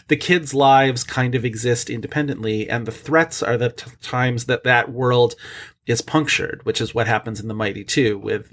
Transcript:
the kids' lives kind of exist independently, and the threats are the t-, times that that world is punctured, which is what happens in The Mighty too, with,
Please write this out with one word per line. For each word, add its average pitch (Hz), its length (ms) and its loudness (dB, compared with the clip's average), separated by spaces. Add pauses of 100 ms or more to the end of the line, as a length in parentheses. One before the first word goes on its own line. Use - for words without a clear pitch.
the 147 80 2
kids' 160 360 0
lives 135 520 6
kind 127 280 -2
of 120 120 0
exist 120 440 -2
independently, 113 800 -4
and 117 160 -4
the 113 60 -8
threats 160 500 0
are 117 160 0
the 120 140 0
t-, - 180 -18 (120)
times 123 440 -2
that 123 200 -2
that 123 260 4
world 123 440 2 (520)
is 117 120 0
punctured, - 640 -2
which - 160 -2
is 113 140 -4
what 113 140 0
happens 110 320 -2
in 104 80 -10
The 110 80 -8
Mighty 104 280 -4
too, 107 360 0
with, 104 340 -6